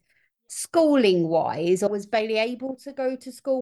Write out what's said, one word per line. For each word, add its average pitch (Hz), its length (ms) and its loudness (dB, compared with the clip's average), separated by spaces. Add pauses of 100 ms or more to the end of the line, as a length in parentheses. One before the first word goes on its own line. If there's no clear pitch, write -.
(500)
Schooling-wise, 180 1300 2
was 202 240 -2
Bailey 220 320 -2
able 247 460 -4
to 277 80 -14
go 262 240 -4
to 254 160 -18
school? 262 300 -4